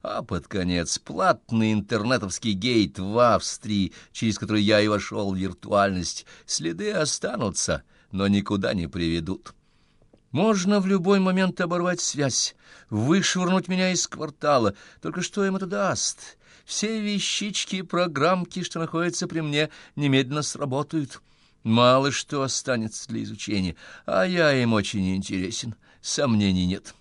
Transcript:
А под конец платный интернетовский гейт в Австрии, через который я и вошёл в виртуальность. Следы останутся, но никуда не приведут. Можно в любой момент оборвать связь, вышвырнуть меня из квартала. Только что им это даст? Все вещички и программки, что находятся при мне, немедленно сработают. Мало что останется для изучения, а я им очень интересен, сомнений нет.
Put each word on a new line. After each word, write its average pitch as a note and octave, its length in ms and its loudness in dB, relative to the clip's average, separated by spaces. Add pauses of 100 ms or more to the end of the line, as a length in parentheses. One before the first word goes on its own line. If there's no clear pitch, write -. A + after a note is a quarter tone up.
А G#2 220 -6
под F#2 240 -6
конец F2+ 500 -2
платный A#2 760 0
интернетовский G#2 800 -2
гейт G#2 440 2
в G#2 220 -2
Австрии, G#2 760 2 (180)
через A2 280 -2
который G#2+ 240 2
я G#2+ 180 6
и G#2+ 60 2
вошёл G#2 440 -2
в F#2+ 60 -2
виртуальность. F#2+ 880 0 (220)
Следы E3+ 440 -4
останутся, D3+ 920 -2 (280)
но G2 160 0
никуда G2+ 460 2
не E2+ 140 -2
приведут. E2+ 680 -2 (840)
Можно G3+ 460 2
в F#3 40 -2
любой F#3+ 360 4
момент F#3 400 2
оборвать F3 400 0
связь, - 560 -2 (320)
вышвырнуть F3+ 800 2
меня F#3 240 2
из F3 120 -2
квартала. C#3+ 680 0 (260)
Только E3 200 -6
что G3 240 -2
им F#3+ 100 0
это F#3+ 100 -4
даст? F#3 720 -4 (280)
Все A3 340 -4
вещички G3+ 800 -4
и F#3+ 60 -4
программки, F3 800 0
что E3+ 180 -8
находятся E3+ 480 -2
при D#3+ 120 -6
мне, D3+ 300 0 (260)
немедленно C#3 460 2
сработают. C#3+ 800 -4 (420)
Мало B2 480 6
что C#3 320 -4
останется A#2 640 -4
для A2+ 160 -6
изучения, G2+ 540 -4 (280)
а F#3 180 2
я F3 300 2
им A#2+ 200 2
очень G2 420 0
интересен, G2 580 -6 (280)
сомнений G#2 640 2
нет. - 360 -4